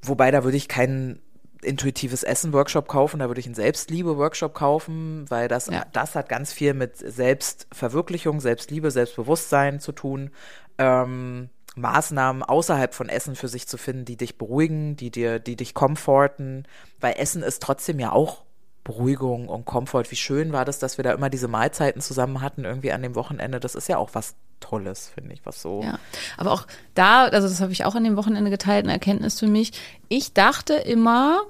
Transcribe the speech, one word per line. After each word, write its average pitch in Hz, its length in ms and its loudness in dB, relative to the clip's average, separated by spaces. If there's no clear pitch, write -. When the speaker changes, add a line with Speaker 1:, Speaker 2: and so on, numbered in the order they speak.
Speaker 1:
wobei, 131 280 4
da 139 140 4
würde 131 120 2
ich 139 120 -2
keinen 131 520 0
intuitives 131 640 -2
Essen-Workshop 143 640 2
kaufen, 147 320 2
da 127 80 -2
würde 123 120 -4
ich 120 60 -8
einen 120 80 -10
Selbstliebe-Workshop 151 1000 0
kaufen, 156 760 0
weil 120 180 0
das, 120 200 -2
Speaker 2:
Ja. - 160 -2
Speaker 1:
das 131 200 -2
hat 143 140 -2
ganz 123 240 -4
viel 143 220 2
mit 131 240 -4
Selbstverwirklichung, 139 1400 -2
Selbstliebe, 143 500 0
Selbstbewusstsein 139 920 0
zu 151 120 -10
tun, 139 380 -6
ähm, 127 720 2
Maßnahmen 131 680 0
außerhalb 143 500 2
von 117 140 -6
Essen 131 260 -4
für 127 140 -8
sich 120 180 -10
zu 127 120 -10
finden, 127 260 -8
die 120 120 -12
dich 120 220 -6
beruhigen, 151 580 0
die 120 140 -8
dir, 117 300 0
die 120 160 -8
dich - 180 -8
komforten, 139 920 2
weil 123 180 0
Essen 151 240 -2
ist - 200 -4
trotzdem 147 360 -2
ja 120 140 -2
auch 151 320 2
Beruhigung 123 640 -2
und 113 160 -8
Komfort. 127 460 -2
Wie 123 60 -8
schön 151 360 -2
war 131 140 2
das, 139 120 -4
dass 131 200 -4
wir 139 60 -2
da 127 80 4
immer 139 180 0
diese 127 180 -4
Mahlzeiten 120 540 0
zusammen 131 400 -2
hatten, 139 220 -6
irgendwie 131 280 -4
an 127 100 -2
dem 123 120 -6
Wochenende. 127 440 -4
Das 127 160 -6
ist - 140 -10
ja 185 80 2
auch - 160 -2
was - 220 -6
Tolles, 98 480 -8
finde - 240 -14
ich, - 120 -18
was - 180 -12
so. 101 200 -6
Speaker 2:
Ja, - 160 -6
aber 190 160 0
auch 202 140 -2
da, 220 300 8
also 202 240 4
das 185 140 -2
habe 190 100 -2
ich - 140 -4
auch 202 80 0
an 233 100 2
dem 220 120 4
Wochenende 208 340 0
geteilt, 196 340 2
eine 190 80 0
Erkenntnis 202 480 0
für 220 60 2
mich. 214 260 4
Ich 254 260 -2
dachte 254 400 4
immer 247 760 4